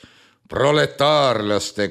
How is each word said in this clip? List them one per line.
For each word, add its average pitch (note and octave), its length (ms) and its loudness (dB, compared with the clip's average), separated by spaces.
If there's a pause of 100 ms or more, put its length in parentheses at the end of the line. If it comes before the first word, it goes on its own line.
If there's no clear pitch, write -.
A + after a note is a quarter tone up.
(520)
proletaarlaste C3 1400 0